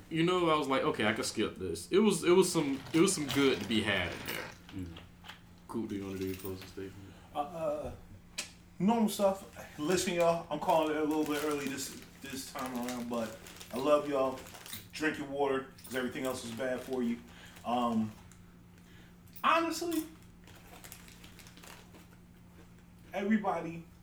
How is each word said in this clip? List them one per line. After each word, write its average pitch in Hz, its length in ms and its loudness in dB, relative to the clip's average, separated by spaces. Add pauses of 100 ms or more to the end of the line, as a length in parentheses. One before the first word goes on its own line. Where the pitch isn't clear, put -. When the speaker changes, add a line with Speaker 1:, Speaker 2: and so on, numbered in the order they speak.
(100)
Speaker 1:
you 160 120 2
know, 175 260 4
I 156 80 6
was 147 120 2
like, 131 140 4
"Okay, 135 240 2
I 113 60 4
could 110 120 0
skip - 340 -2
this." 87 340 -6
It 180 80 6
was, 175 240 4
it 165 60 6
was 180 200 8
some, 139 300 0 (120)
it 160 80 6
was 190 120 6
some 147 140 -2
good 131 340 4
to 98 80 -6
be 107 140 4
had 95 240 2
in 78 200 -6
there. - 580 -8
Speaker 2:
Mm. - 20 -10 (840)
Speaker 1:
Cool, 113 140 -4
do 107 140 -4
you 98 80 -4
wanna 95 140 -6
do 95 80 -2
your 95 100 -2
closing 92 300 -8
statement? 95 260 -10 (440)
Speaker 3:
Uh, - 20 -6
uh, 151 520 -4 (920)
normal 220 280 4
stuff. 196 360 2 (340)
Listen, 175 360 2
y'all, 170 360 4
I'm 151 80 -2
calling 156 380 4
it 151 40 0
a 156 40 2
little 156 180 2
bit 147 220 0
early 143 220 -2
this, - 300 -6 (260)
this 131 280 -10
time 131 280 -6
around, 120 300 -4
but 117 280 -4 (360)
I 110 40 -6
love 147 320 4
y'all. 131 320 0 (520)
Drink 151 260 -2
your 143 100 -6
water, 135 380 0 (180)
'cause 120 100 -10
everything 131 320 -2
else 127 180 -4
is 117 60 -8
bad 127 300 -4
for 127 200 -4
you. 117 160 0 (480)
Um, 117 460 2 (1300)
honestly, 330 580 2 (3000)
everybody 175 720 0 (180)